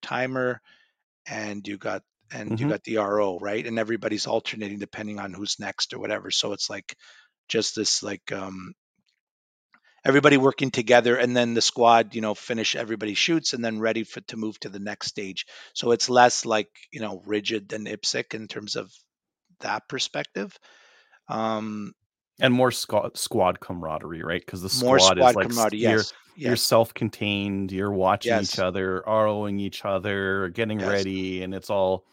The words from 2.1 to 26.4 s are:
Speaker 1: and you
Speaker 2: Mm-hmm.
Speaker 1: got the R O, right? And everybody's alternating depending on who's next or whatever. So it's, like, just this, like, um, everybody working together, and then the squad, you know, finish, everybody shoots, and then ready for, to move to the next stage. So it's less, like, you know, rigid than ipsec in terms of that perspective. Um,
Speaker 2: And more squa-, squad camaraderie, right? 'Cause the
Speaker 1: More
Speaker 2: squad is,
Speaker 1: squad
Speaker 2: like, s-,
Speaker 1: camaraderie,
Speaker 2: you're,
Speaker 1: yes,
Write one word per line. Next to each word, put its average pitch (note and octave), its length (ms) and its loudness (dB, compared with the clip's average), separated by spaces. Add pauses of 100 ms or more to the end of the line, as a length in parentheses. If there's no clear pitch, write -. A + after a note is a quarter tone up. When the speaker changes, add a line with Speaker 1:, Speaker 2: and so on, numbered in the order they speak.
Speaker 1:
and A2 280 -6
you C3 60 0
Speaker 2:
Mm-hmm. - 20 0
Speaker 1:
got - 160 -4
the - 140 -2
R G#2 220 2
O, F#2+ 200 0
right? G2+ 260 -4
And A#2 120 -4
everybody's G#2+ 500 -2
alternating G#2+ 520 -4
depending G#2 400 -10
on G2 140 -10
who's G#2 260 -6
next - 340 -8
or - 60 -10
whatever. G2+ 320 -6
So - 220 -2
it's, - 160 -8
like, G2+ 260 -14 (520)
just - 280 -2
this, - 260 -2
like, G2+ 300 -10
um, F#2+ 420 -10 (1300)
everybody C#3+ 340 6
working C3+ 340 2
together, A#2+ 440 6
and B2 200 0
then A#2+ 180 2
the A2+ 80 2
squad, A#2 520 4
you A2+ 80 -4
know, G#2+ 120 -2
finish, A2+ 420 -4
everybody A2 380 -6
shoots, - 400 0
and A#2 100 -4
then A2 160 -2
ready A2 240 0
for, - 180 -16
to - 160 -14
move A2 220 -8
to - 100 -12
the G2 100 -14
next G#2 280 -8
stage. F#2+ 380 -10 (280)
So A#2+ 180 2
it's A#2 180 2
less, B2 360 8
like, A2 240 0 (220)
you - 80 -12
know, F2+ 260 -8
rigid G#2 440 -4
than G#2+ 160 -8
ipsec A2 480 -6
in A2 140 -10
terms G#2+ 280 -10
of G2+ 160 -10 (680)
that G#2 280 -6
perspective. D3 680 -6 (720)
Um, A2 640 -4 (440)
Speaker 2:
And C3 140 4
more B2+ 180 6
squa-, - 460 -2
squad F2+ 440 0
camaraderie, E2 640 -8
right? E2+ 240 -4
'Cause F#2 160 -10
the F#2 100 -6
Speaker 1:
More B2+ 260 6
Speaker 2:
squad - 200 8
is, B2 160 8
Speaker 1:
squad - 0 -
Speaker 2:
like, G#2 180 2
s-, A2+ 160 4
Speaker 1:
camaraderie, G#2+ 120 -2
Speaker 2:
you're, A2 260 4
Speaker 1:
yes, - 60 -12 (300)